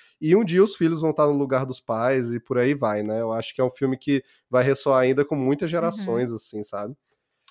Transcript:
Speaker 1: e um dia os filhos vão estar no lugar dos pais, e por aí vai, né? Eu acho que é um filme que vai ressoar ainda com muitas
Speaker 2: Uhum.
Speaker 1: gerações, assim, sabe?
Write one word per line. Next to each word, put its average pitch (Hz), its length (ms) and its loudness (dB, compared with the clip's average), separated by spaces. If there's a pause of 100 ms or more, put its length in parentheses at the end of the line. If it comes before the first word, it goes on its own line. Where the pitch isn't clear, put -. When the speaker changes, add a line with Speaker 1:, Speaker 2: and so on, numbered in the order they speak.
(220)
Speaker 1:
e 156 140 4
um 226 100 4
dia 180 180 4
os 214 120 0
filhos 165 260 0
vão 160 100 0
estar 151 160 2
no 147 60 2
lugar 135 340 0
dos 127 140 -10
pais, 120 520 -2
e 117 60 -4
por 120 180 -4
aí 127 160 2
vai, 107 300 -2
né? 110 180 -2
Eu 113 100 -4
acho 113 240 -6
que 135 60 -2
é - 20 4
um 127 80 0
filme 131 260 -2
que 139 260 -2 (260)
vai 127 140 2
ressoar 135 380 2
ainda 131 240 2
com 151 100 -4
muitas 143 360 0
Speaker 2:
Uhum. - 0 -
Speaker 1:
gerações, 117 600 -2
assim, 107 320 -10
sabe? 104 320 -10 (560)